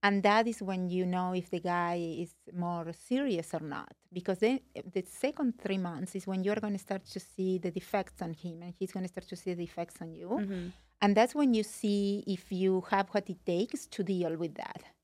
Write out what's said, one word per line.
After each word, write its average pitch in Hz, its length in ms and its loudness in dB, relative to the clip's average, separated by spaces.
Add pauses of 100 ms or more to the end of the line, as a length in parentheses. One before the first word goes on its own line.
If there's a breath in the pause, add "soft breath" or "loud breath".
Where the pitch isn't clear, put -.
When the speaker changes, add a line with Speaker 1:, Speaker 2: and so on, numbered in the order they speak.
Speaker 1:
And 202 200 4
that 214 240 6
is 233 140 -4
when 185 280 -2
you 180 160 0
know 180 280 0
if 180 160 -2
the 175 100 -4
guy 175 360 0 (240)
is 170 140 -6 (200)
more 175 400 -4
serious 247 600 -2
or 160 80 -2
not. - 320 -8 (200)
Because 180 260 -2
then, 247 200 4 (180)
uh, - 40 -10 (120)
the 185 140 -2
second 262 520 -2
three 196 200 -2
months 180 360 -6
is 185 120 -6
when 190 160 -2
you're 202 180 2
gonna 208 160 -2
start 190 280 -6
to - 140 -10
see 185 380 -2
the 180 140 -2
defects - 500 -4
on 165 120 -6
him, 165 280 -10
and 175 160 -12
he's 190 140 -4
gonna 185 160 -4
start 180 220 -10
to 185 60 -8
see 180 180 -4
the 175 120 -4
defects - 360 -8
on 165 120 -10
you. 170 160 -12
Speaker 2:
Mm-hmm. 196 380 -2 (340 loud breath)
Speaker 1:
And 202 160 6
that's 240 180 6
when 285 180 6
you 220 100 6
see 202 640 2
if 190 240 -4
you 190 300 4 (100)
have 196 180 4
what 202 200 -2
it 180 160 -8
takes 185 420 -2
to - 160 -4
deal 175 340 0
with 165 180 -4
that. - 280 -12 (200)